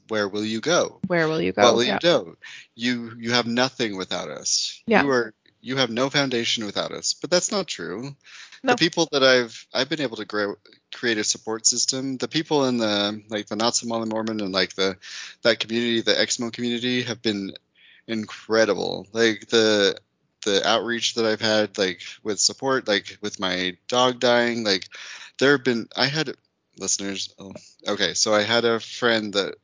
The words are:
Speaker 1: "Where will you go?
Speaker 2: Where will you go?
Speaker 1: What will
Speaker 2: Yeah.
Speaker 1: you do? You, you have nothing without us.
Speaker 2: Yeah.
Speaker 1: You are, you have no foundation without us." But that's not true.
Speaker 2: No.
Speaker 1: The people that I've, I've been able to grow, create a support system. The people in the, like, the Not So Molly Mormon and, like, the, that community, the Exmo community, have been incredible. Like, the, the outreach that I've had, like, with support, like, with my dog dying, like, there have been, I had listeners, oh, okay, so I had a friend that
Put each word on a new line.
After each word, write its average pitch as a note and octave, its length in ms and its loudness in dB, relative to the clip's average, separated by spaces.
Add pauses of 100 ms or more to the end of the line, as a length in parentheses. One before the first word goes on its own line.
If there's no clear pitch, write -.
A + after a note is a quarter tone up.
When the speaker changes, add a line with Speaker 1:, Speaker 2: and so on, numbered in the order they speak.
Speaker 1:
"Where G#2+ 200 0
will G#2 160 -4
you A2 160 -2
go? C#3+ 460 0
Speaker 2:
Where E3+ 220 0
will D#3+ 120 -2
you F3+ 120 0
go? G3+ 100 0
Speaker 1:
What - 120 8
will A#2 100 4
Speaker 2:
Yeah. B2+ 100 0
Speaker 1:
you G2+ 60 -2
do? A#2 360 2 (380)
You, A#2 420 -4
you A#2 160 -6
have A#2+ 140 2
nothing A#2 500 -2
without F#2 320 -6
us. - 580 -6
Speaker 2:
Yeah. G#3 160 6
Speaker 1:
You C#3+ 80 0
are, A#2+ 240 0 (260)
you B2 160 -8
have B2+ 140 0
no B2 200 0
foundation A#2+ 540 0
without G2 260 -6
us." - 240 -6
But - 160 -10
that's F3 220 2
not G3 160 -4
true. C3+ 480 -10 (480)
Speaker 2:
No. C4 80 2
Speaker 1:
The B3 40 0
people E3 360 2
that C#3+ 100 2
I've, B2+ 520 4
I've C3 140 0
been D#3 120 -4
able A#2 160 -4
to G#2+ 80 -8
grow, G2+ 320 -2 (360)
create A2+ 260 0
a G#2+ 60 0
support - 420 -2
system. C3 500 0
The A#2+ 120 -4
people D#3 360 0
in B2+ 140 2
the, G#2 500 0
like, G#2+ 180 -6
the G#2+ 100 -6
Not A#2 200 2
So A#2+ 100 -6
Molly A2+ 220 -4
Mormon A2 320 -4
and, G2 120 -4
like, F#2 220 0
the, F#2+ 220 -2 (460)
that A2+ 180 4
community, A#2 400 0
the G#2 140 2
Exmo A2+ 380 -2
community, A#2+ 500 -2
have A#2 200 -8
been G2+ 300 -2 (560)
incredible. G#2 1040 0
Like, A2+ 360 2
the, G#2+ 480 6 (480)
the G2 220 2
outreach A2+ 480 0
that A#2 100 2
I've A2 160 0
had, G#2+ 380 0
like, F#2 220 -2 (240)
with G#2+ 160 -4
support, C3 480 0
like, G2 320 -2
with G#2 180 -8
my F#2 380 -4 (120)
dog B2 320 2
dying, A#2+ 440 2
like, F#2+ 240 -2 (500)
there C3+ 140 6
have C3+ 120 2
been, A#2 320 0
I B2 100 2
had C#3+ 280 -2 (440)
listeners, G2 600 -6
oh, F#2+ 140 -16 (360)
okay, G2 260 0
so - 180 0
I G#2 100 6
had A#2 220 2
a A#2 160 2
friend A2 540 0
that F#2+ 300 -2